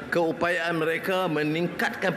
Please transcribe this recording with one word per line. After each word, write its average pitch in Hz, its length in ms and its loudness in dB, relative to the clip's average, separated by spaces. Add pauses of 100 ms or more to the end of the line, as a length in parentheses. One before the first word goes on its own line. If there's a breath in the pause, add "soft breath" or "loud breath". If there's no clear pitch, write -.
(120)
keupayaan 170 640 0
mereka 165 480 0
meningkatkan 165 920 0